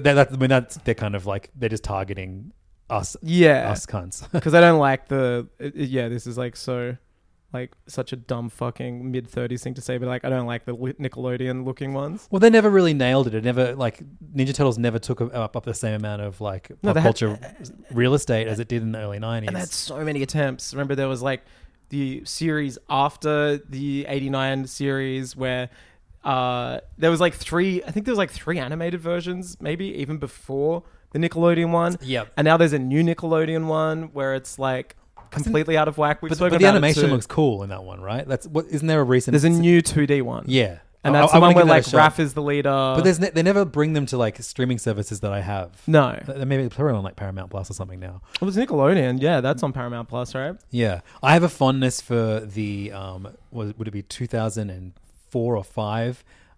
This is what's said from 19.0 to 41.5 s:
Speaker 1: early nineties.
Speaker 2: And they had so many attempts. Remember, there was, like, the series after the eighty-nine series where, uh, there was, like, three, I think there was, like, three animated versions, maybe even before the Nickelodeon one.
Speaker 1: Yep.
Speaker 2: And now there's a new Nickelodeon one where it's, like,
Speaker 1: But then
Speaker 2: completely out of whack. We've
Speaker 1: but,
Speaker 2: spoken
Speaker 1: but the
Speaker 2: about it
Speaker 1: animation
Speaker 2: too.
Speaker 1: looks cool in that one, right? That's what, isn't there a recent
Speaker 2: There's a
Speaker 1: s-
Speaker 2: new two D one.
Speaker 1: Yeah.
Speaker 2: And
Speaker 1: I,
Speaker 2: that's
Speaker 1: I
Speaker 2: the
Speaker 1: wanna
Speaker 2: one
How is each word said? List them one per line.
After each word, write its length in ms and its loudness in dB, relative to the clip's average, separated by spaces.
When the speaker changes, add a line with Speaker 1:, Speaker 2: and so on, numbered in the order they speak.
Speaker 1:
early 180 -8
nineties. 300 -6
Speaker 2:
And 80 -6
they 40 -6
had 80 -10
so 340 -8
many 200 -4
attempts. 500 -4
Remember, 220 -4
there 140 -2
was, 120 -4
like, 220 -4
the 340 -6
series 540 -4
after 720 0
the 500 -6
eighty-nine 580 -4
series 720 -4
where, 320 -4
uh, 560 -2
there 140 2
was, 100 0
like, 140 2
three, 500 -2
I 60 -10
think 160 -4
there 60 -2
was, 60 0
like, 120 0
three 280 -6
animated 420 -6
versions, 600 -6
maybe 260 -6
even 200 -6
before 640 -6
the 80 -4
Nickelodeon 520 2
one. 300 0
Speaker 1:
Yep. 360 -6
Speaker 2:
And 100 2
now 100 8
there's 160 6
a 60 0
new 240 0
Nickelodeon 640 0
one 380 -2
where 200 -2
it's, 240 -10
like, 380 -4
Speaker 1:
But 80 -20
then 120 -4
Speaker 2:
completely 320 2
out 120 4
of 100 -4
whack. 240 0
We've 80 -8
Speaker 1:
but, 80 0
Speaker 2:
spoken 160 4
Speaker 1:
but 60 4
the 60 10
Speaker 2:
about 80 8
it 40 6
Speaker 1:
animation 260 4
Speaker 2:
too. 60 4
Speaker 1:
looks 160 0
cool 360 0
in 80 -10
that 140 -10
one, 160 -16
right? 260 -6
That's 200 -4
what, 200 -4
isn't 200 -4
there 140 4
a 40 4
recent 280 4
Speaker 2:
There's 120 6
a 40 6
Speaker 1:
s- 100 6
Speaker 2:
new 240 8
two 240 2
D 160 2
one. 240 -6
Speaker 1:
Yeah. 320 2
Speaker 2:
And 120 4
Speaker 1:
I, 60 6
Speaker 2:
that's 100 6
Speaker 1:
I 60 8
Speaker 2:
the 20 12
Speaker 1:
wanna 80 10
Speaker 2:
one 80 8